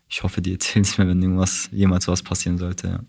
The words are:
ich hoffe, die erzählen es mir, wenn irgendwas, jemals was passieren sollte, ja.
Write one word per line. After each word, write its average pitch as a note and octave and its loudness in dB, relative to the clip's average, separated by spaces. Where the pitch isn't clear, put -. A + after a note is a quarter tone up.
ich - -8
hoffe, F#2 -2
die F#2 -2
erzählen G2 2
es - 0
mir, F#2+ 4
wenn F2+ 2
irgendwas, F#2 0
jemals F#2 2
was F2+ 0
passieren F2+ -2
sollte, F2+ -6
ja. F2+ -4